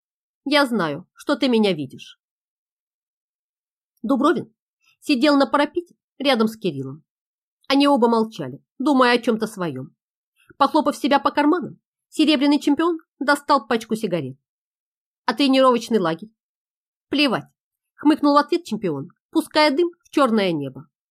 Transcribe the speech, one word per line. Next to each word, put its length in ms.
"Я 220
знаю, 480
что 200
ты 140
меня 240
видишь". 480
Дубровин 520
сидел 360
на 100
парапете 500
рядом 280
с 100
Кириллом. 460
Они 200
оба 200
молчали, 540
думая 360
о 40
чём-то 300
своём. 480
Похлопав 400
себя 220
по 140
карманам, 480
серебряный 520
чемпион 380
достал 480
пачку 300
сигарет. 420
"А 100
тренировочный 640
лагерь?" 320
"Плевать", 400
хмыкнул 380
в 40
ответ 260
чемпион, 440
пуская 440
дым 160
в 60
чёрное 420
небо. 360